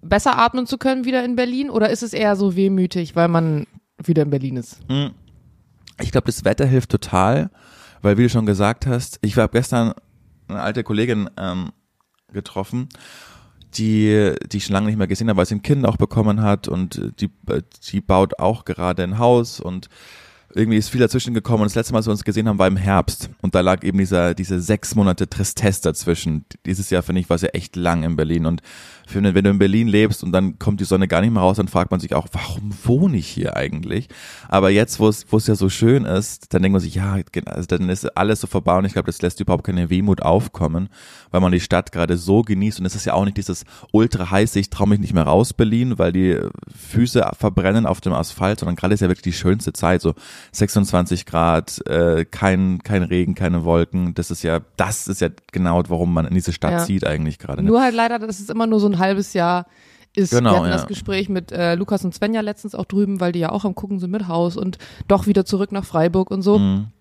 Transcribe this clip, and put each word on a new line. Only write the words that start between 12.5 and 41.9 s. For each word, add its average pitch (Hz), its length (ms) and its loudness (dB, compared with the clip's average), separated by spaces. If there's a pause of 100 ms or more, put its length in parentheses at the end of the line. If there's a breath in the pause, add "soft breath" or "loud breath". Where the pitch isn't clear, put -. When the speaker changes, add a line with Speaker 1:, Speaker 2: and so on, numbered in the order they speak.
Speaker 2:
die, 107 580 4 (180)
die 104 80 -6
ich 98 80 -8
schon 101 80 -2
lange 101 140 2
nicht 107 100 -2
mehr 95 80 0
gesehen 98 220 -2
habe, 101 100 2
weil 90 80 4
sie - 80 -4
ein 104 80 -4
Kind 139 240 2
auch 98 100 2
bekommen 107 460 2
hat 101 260 0
und - 520 -6
die, - 100 -2 (640)
die 98 80 0
baut 95 380 2
auch 107 260 -2
gerade 90 400 -4
ein 95 140 -4
Haus 120 420 2
und 92 280 -10 (680 loud breath)
irgendwie 110 220 2
ist 107 120 0
viel 123 120 -2
dazwischen 120 340 0
gekommen 113 280 0
und 104 40 2
das 101 80 -4
letzte 117 180 -2
Mal, 120 60 2
als 110 80 -2
wir 110 60 0
uns 104 120 -4
gesehen 110 240 -2
haben, 101 100 0
war 92 80 4
im 95 100 2
Herbst 95 540 0 (120)
und 92 120 -2
da 92 60 6
lag 92 220 2
eben 95 160 -2
dieser, 90 360 2
diese 90 260 -4
sechs 104 340 -2
Monate 98 340 2
Tristesse - 540 -2
dazwischen. 80 640 -2 (200)
Dieses 95 260 -4
Jahr, 90 120 2
finde 92 180 -2
ich, 87 80 -4
war 85 80 2
es 85 60 -2
ja 95 80 0
echt - 260 -10
lang 85 280 0
in 82 120 -2
Berlin 80 300 0
und 82 160 -2 (500 loud breath)
finde, 98 220 2
wenn 98 100 4
du 101 60 6
in 98 80 2
Berlin 101 300 4
lebst 104 360 2
und 87 80 -4
dann 92 260 0
kommt 101 220 -2
die 101 40 0
Sonne 95 240 2
gar 82 120 2
nicht 110 120 2
mehr 104 100 2
raus, 92 160 4
dann 98 100 0
fragt 90 220 0
man 92 100 0
sich - 140 -6
auch, - 180 0
"Warum - 380 -8 (140)
wohne 143 320 2
ich 78 120 -4
hier - 280 -6
eigentlich?" 78 520 -6 (400 loud breath)
Aber 95 220 4
jetzt, 104 300 2
wo 107 80 6
es, 107 220 -2
wo 107 60 2
es 110 100 2
ja 110 80 4
so 95 140 2
schön 117 360 2
ist, - 480 -4
dann 90 100 2
denkt 95 100 4
man 98 80 4
sich, 85 140 -6
"Ja, 98 220 -2 (160)
gen-, - 140 -6
also 87 200 -8
dann 90 220 -2
ist - 280 -4
alles 104 240 0
so - 60 -8
vorbei." 87 320 0
Und 95 60 0
ich 95 100 -2
glaub, 92 120 -2
das - 160 -6
lässt 90 180 -2
überhaupt 90 240 0
keine 87 260 -2
Wehmut 95 320 2
aufkommen, 85 680 0 (420 loud breath)
weil 90 100 2
man 90 120 4
die 87 80 4
Stadt - 320 -2